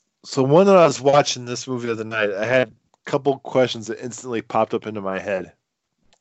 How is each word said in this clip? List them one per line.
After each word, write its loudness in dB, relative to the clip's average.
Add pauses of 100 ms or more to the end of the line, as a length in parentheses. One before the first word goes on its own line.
(240)
so -2
when 6
I 8
was 0
watching 2
this -10
movie -6
the -2
other -6
night, -2
I -4
had 2
a -20
couple -2
questions -2
that -10
instantly -8
popped -2
up -6
into -10
my -6
head -6 (680)